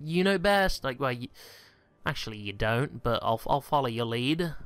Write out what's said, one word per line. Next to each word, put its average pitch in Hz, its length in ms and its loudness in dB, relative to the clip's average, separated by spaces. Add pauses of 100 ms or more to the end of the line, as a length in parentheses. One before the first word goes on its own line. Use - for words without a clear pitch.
you 170 220 2
know 196 140 4
best, 196 440 4
like, 131 160 -4
well, 131 140 0
you, 120 160 -8 (760)
actually 110 340 -4
you 101 140 -8
don't, 117 520 0
but 117 180 2
I'll, 113 240 0
I'll 143 140 2
follow 139 260 0
your 117 200 -2
lead. 147 480 -2 (120)